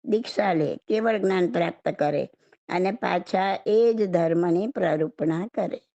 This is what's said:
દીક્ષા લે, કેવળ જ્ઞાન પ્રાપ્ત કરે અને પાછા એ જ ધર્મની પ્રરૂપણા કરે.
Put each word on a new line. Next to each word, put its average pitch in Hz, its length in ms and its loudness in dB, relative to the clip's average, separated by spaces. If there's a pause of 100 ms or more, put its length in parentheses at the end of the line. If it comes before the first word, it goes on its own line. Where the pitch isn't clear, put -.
દીક્ષા 214 480 0
લે, 156 240 0
કેવળ 220 420 -2
જ્ઞાન 190 340 0
પ્રાપ્ત - 360 -2
કરે 147 420 -2 (380)
અને 185 240 0
પાછા 190 760 -2
એ 226 260 4
જ 220 140 0
ધર્મની 170 600 2
પ્રરૂપણા 160 800 -2
કરે. - 340 -4 (140)